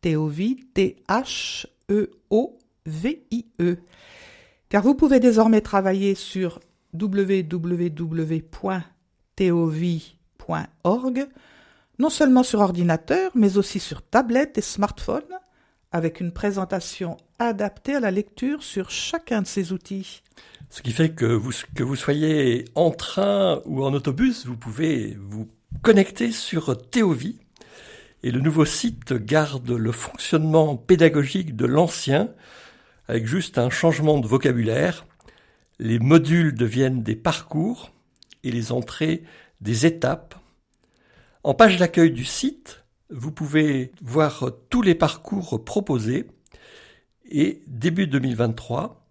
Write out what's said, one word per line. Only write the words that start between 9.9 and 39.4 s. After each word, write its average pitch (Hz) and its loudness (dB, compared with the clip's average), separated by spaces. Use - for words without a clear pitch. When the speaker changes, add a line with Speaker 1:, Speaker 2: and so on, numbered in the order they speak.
Speaker 1:
point 165 -6
org, 254 0
non 294 2
seulement 254 6
sur 226 0
ordinateur, 175 2
mais 202 4
aussi 202 -2
sur - -10
tablette 254 0
et 208 -4
smartphone, - -4
avec 165 -4
une 170 -6
présentation 190 -6
adaptée 226 -4
à 285 0
la 214 0
lecture 254 -4
sur 185 -8
chacun 247 -4
de 180 -4
ces 185 -4
outils. - -12
Speaker 2:
Ce - -18
qui 123 -6
fait 160 2
que 160 -2
vous, 117 0
que 120 -2
vous 135 -4
soyez 147 0
en 165 4
train 196 0
ou 135 -4
en 139 0
autobus, 151 -2
vous 123 -10
pouvez 117 -4
vous 104 -12
connecter 226 4
sur 151 -4
Théovie. 185 0
Et 123 0
le 139 0
nouveau 151 4
site - -4
garde 127 -2
le 113 0
fonctionnement 156 0
pédagogique 151 2
de 123 -2
l'ancien, 160 2
avec 117 -2
juste 170 -2
un 123 2
changement 151 2
de 117 -2
vocabulaire. 123 0
Les 117 -2
modules 156 6
deviennent 120 0
des 110 -2
parcours 170 -4
et 127 -6
les 117 -4
entrées 156 -4